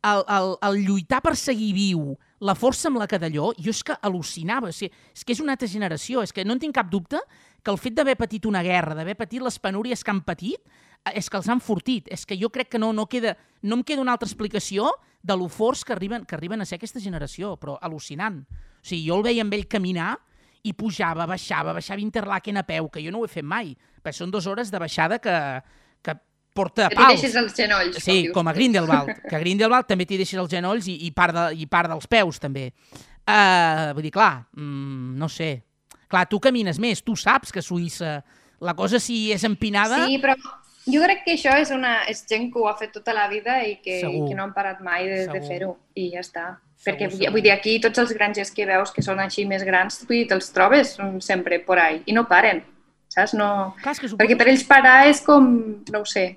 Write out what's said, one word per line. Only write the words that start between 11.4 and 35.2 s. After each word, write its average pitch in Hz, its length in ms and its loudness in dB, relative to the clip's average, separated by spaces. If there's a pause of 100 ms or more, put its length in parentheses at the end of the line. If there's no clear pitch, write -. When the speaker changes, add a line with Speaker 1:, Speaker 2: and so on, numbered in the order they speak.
Speaker 1:
els 180 80 -4
han 240 160 0
fortit, 214 480 -4
és - 160 -14
que 196 80 -6
jo 214 160 -4
crec 254 240 -6
que - 40 0
no, 220 120 0
no 214 160 -2
queda, 226 300 -4 (240)
no 226 180 -2
em - 40 -6
queda 277 200 -4
una 254 80 0
altra 240 160 -4
explicació 208 640 -4 (300)
de 190 180 -2
lo 175 80 -4
forts 220 400 -2
que 220 80 -4
arriben, 196 320 -8
que 175 80 -10
arriben 180 240 -8
a 185 80 -8
ser 180 80 -10
aquesta 226 240 -14
generació, 175 560 -8
però 139 240 -12
al·lucinant. 160 640 -10
O - 400 -20
sigui, 165 240 -6
jo 175 80 0
el 208 80 0
veia 233 240 2
amb 202 80 -2
ell 202 120 -4
caminar 185 500 -2 (500)
i 202 80 -6
pujava, 170 480 -4
baixava, 165 480 -4
baixava 196 320 -8
Interlaken 202 560 -4
a - 80 -8
peu, 160 240 -4
que 151 80 -12
jo 160 120 -10
no 226 80 -6
ho 226 40 -2
he - 80 -10
fet 156 160 -8
mai, 185 240 -6 (320)
perquè 156 160 -8
són 180 120 -8
dues 202 140 -4
hores 202 260 -6
de 190 80 -6
baixada 170 440 -2
que, 202 80 0 (720)
que 156 120 -6 (400)
porta 196 340 2
Speaker 2:
Que - 80 -2
Speaker 1:
pals. 262 160 10
Speaker 2:
t'hi 165 60 2
deixes 240 180 0
els 226 160 -2
genolls, 196 480 0
Speaker 1:
Sí, 185 80 -2
Speaker 2:
com 185 140 4
dius 170 100 -4
Speaker 1:
com 170 140 0
a 160 40 0
Speaker 2:
tu. 160 60 -2
Speaker 1:
Grindelwald, 170 520 2 (180)
que 160 80 -6
a 151 40 -4
Grindelwald 214 480 2
també 180 200 0
t'hi 196 100 -4
deixes 185 220 -4
els 175 100 -6
genolls 185 400 -2
i, 175 60 -8 (100)
i 165 60 -6
part 170 240 2
de, 170 80 0 (180)
i 143 80 -10
part 170 220 2
dels 156 180 -10
peus, 202 320 2
també. 135 300 -8 (540)
Eh, 175 680 4
vull 151 80 -6
dir, 156 100 -6
clar, 175 400 2
mm, 139 640 -8
no 156 120 -4